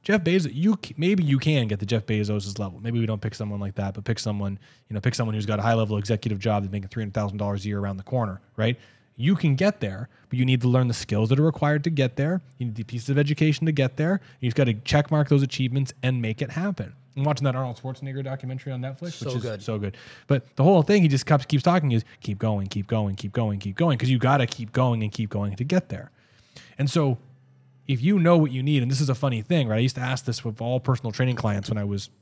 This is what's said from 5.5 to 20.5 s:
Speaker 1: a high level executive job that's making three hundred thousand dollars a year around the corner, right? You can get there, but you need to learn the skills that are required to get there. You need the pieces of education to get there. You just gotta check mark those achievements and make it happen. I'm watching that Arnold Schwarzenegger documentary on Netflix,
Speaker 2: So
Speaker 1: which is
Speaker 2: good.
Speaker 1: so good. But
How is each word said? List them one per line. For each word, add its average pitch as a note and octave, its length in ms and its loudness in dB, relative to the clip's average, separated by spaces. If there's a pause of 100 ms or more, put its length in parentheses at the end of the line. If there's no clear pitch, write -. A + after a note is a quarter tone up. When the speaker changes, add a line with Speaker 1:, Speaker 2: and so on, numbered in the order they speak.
Speaker 1:
a G2+ 40 -4
high A2+ 120 4
level A2 220 0
executive G#2 420 -2
job G#2 240 0
that's F#2+ 100 -6
making G2 160 -8
three A2+ 140 -8
hundred G2+ 120 -8
thousand G#2 240 -2
dollars G2+ 260 -4
a G#2 40 -4
year G2+ 100 -2
around G2 200 -4
the F#2+ 40 -12
corner, G#2+ 380 -4 (160)
right? A2+ 220 0 (380)
You D#3 200 2
can D3 180 2
get F#3+ 260 0
there, G2 280 -6 (200)
but B2+ 100 -4
you B2+ 60 4
need B2+ 180 4
to B2 60 2
learn B2+ 200 4
the A2+ 60 0
skills G#2+ 340 0
that C3 100 4
are D3+ 60 4
required D3 400 2
to E3+ 60 0
get C3+ 260 0
there. E3+ 260 0 (160)
You B2 80 -4
need A2 80 -6
the A#2+ 80 -8
pieces A#2+ 280 -8
of C3+ 60 2
education D3 480 2
to D#3+ 80 2
get C3+ 240 0
there. F3+ 240 0 (200)
You B2 80 -2
just A2+ 80 -2
gotta A#2+ 180 4
check C#3+ 360 0
mark D3+ 180 2
those C#3 140 6
achievements C3 600 -2
and B2+ 180 0
make A2 220 -2
it B2+ 80 -4
happen. F3 440 -6 (220)
I'm C3+ 60 -2
watching C#3+ 220 0
that C3 100 2
Arnold B2+ 260 -6
Schwarzenegger C3+ 440 -8
documentary C3 480 -8
on B2 80 -6
Netflix, C3+ 320 -8
Speaker 2:
So - 140 -8
Speaker 1:
which B2+ 100 -4
is A#2 60 -2
Speaker 2:
good. G#2+ 200 -6
Speaker 1:
so A2 160 -4
good. G2+ 180 -4 (300)
But - 300 -2